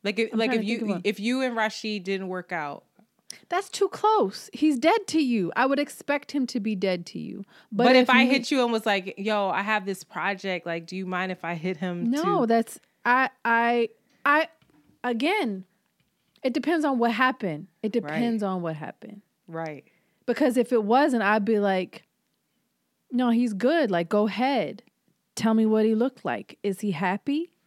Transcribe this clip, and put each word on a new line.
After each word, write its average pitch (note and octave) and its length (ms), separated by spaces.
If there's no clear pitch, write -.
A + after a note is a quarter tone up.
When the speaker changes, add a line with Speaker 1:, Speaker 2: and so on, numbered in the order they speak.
Speaker 1:
Like, G3 160
if, A3+ 140
Speaker 2:
I'm A3 60
Speaker 1:
like, A3+ 120
Speaker 2:
trying A3+ 100
Speaker 1:
if - 20
Speaker 2:
to G3+ 40
think A3+ 140
Speaker 1:
you, A3+ 40
Speaker 2:
of G3+ 60
one. F3 120
Speaker 1:
if G#3 160
you B3 220
and B3 140
Rashid G#3+ 480
didn't F#3+ 240
work F3+ 240
out. D3+ 340
Speaker 2:
That's F#4 200
too - 200
close. G#4 640
He's D4 260
dead F#4 280
to D#4+ 140
you. A#3 340
I B3+ 100
would C#4 140
expect C#4+ 520
him C4+ 160
to A#3+ 120
be G#3+ 160
dead F#3 320
to - 120
you. G3 240
But G3+ 140
Speaker 1:
But B3+ 100
if B3+ 80
Speaker 2:
if A#3+ 60
Speaker 1:
I B3+ 140
Speaker 2:
you B3 60
Speaker 1:
hit C4 200
you C4 140
and A#3+ 80
was A3 140
like, G3 320
"Yo, G3+ 320
I F3 120
have G#3 240
this F#3+ 180
project. F#3 600
Like, E3 220
do F#3 80
you F#3+ 100
mind F#3 260
if F3 120
I E3+ 120
hit E3+ 220
him F3+ 320
Speaker 2:
No, E4+ 320
Speaker 1:
too?" A#3 60
Speaker 2:
that's, A3+ 320
I, B3+ 260
I, A#3 460
I, D4+ 220
again, A#3+ 600
it B3+ 100
depends D#4 320
on C4+ 120
what A#3 140
happened. G#3 560
It G#3 100
Speaker 1:
Right. A3+ 100
Speaker 2:
depends A3+ 380
on F#3+ 200
what D#3+ 140
happened. G#3 460
Speaker 1:
Right. D#3+ 360
Speaker 2:
Because B3+ 320
if A#3+ 140
it A3+ 120
wasn't, B3 400
I'd G3+ 220
be G#3+ 140
like, F#3+ 440
"No, B3 200
he's A#3 220
good. B3 380
Like, E3+ 180
go G#3 180
ahead. A3 540
Tell A3 180
me A3 120
what A3 200
he A3 100
looked B3+ 280
like. A#2 400
Is G3 160
he G#3 120
happy? G3+ 580